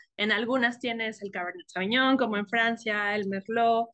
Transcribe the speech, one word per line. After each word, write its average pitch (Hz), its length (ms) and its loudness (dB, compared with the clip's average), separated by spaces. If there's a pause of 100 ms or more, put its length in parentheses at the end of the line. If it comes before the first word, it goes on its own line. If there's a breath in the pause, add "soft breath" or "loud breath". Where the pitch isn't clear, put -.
(180 loud breath)
En 214 140 0
algunas 240 480 0
tienes 226 440 -4
el 196 80 -10
Cabernet 180 360 -8
Sauvignon, 254 500 2
como 220 200 0
en 208 100 -2
Francia, 220 680 0
el 202 120 -2
Merlot, 226 680 0